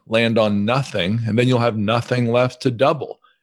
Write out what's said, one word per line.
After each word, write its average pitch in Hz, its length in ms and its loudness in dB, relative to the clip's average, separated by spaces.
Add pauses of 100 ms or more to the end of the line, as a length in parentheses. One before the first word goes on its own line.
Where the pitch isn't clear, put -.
land 113 320 0
on 104 260 2
nothing, 110 600 -2
and 110 140 0
then 123 80 4
you'll 127 100 2
have 117 180 2
nothing 117 560 -2
left 123 300 0
to 131 80 0
double, 127 500 -2 (240)